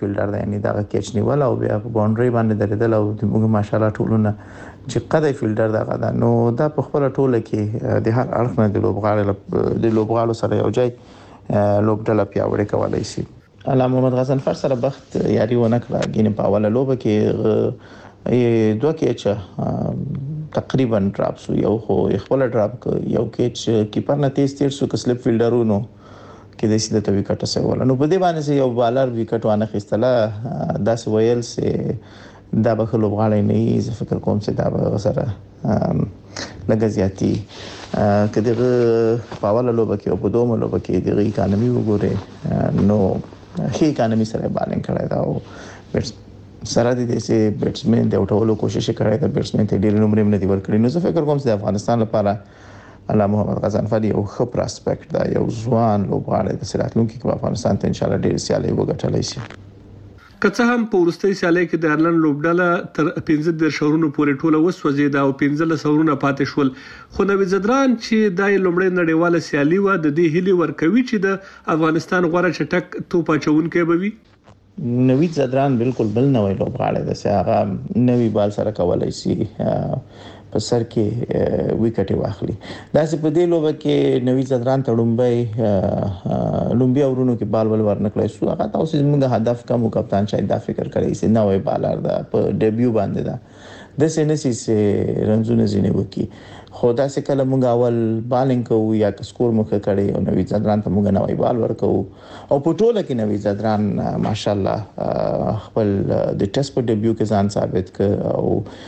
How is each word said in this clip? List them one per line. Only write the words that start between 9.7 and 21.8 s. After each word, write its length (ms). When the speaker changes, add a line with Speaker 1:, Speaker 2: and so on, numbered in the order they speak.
Speaker 1:
د 40
لوبغاړو 360
سره 220
یو 160
ځای، 200
اه، 880
لوبډله 520
پیاوړې 380
کولی 340
شي. 220
علامه 340
محمد 120
غضنفر 420
سره 200
بخت 420
یاري 300
ونه 220
کړه. 220
ګینې 220
په 60
اوله 260
لوبه 280
کې، 200
اه، 380
یې 480
دوه 120
کیچه، 440
اه، 360
تقریباً 640
ډراپ 220
سو. 160
یو 240
خو 320